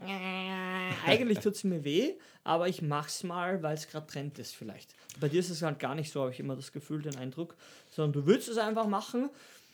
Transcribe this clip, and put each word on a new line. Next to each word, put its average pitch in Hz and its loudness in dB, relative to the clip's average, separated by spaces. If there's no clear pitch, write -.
"Äh, 185 -4
eigentlich 226 6
tut's - 0
mir 175 0
weh, 202 2
aber 170 2
ich 185 -2
mach's 151 -2
mal, 180 -2
weil's 156 -2
grad 156 -8
Trend 143 -6
ist - -12
vielleicht." - -14
Bei 147 4
dir 160 4
ist 175 0
es 165 -4
halt 156 0
gar 131 -2
nicht 151 -4
so, 139 0
hab 127 0
ich 127 -8
immer 139 -4
das 135 -12
Gefühl, 151 -6
den 143 -6
Eindruck, 131 -8
sondern 151 2
du 139 -2
würdest 226 8
es 233 0
einfach 220 2
machen 233 0